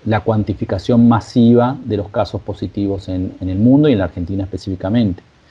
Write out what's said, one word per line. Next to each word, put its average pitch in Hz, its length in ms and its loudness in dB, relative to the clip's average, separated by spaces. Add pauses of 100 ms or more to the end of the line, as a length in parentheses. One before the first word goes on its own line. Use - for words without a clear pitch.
la 107 160 0
cuantificación 110 880 0
masiva 120 760 2
de 107 120 -4
los 101 140 -6
casos 104 320 -4
positivos 98 680 -6
en, 92 320 -6
en 90 80 -6
el 92 100 -4
mundo 135 300 6
y 139 40 6
en 107 60 2
la 95 60 0
Argentina 92 400 -6
específicamente, 95 800 -4 (260)